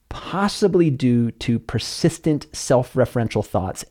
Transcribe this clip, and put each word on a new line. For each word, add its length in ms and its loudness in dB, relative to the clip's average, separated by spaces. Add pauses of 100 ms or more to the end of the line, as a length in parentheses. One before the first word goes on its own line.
possibly 800 0
due 420 2
to 260 -2
persistent 920 -2
self-referential 920 0
thoughts 460 -6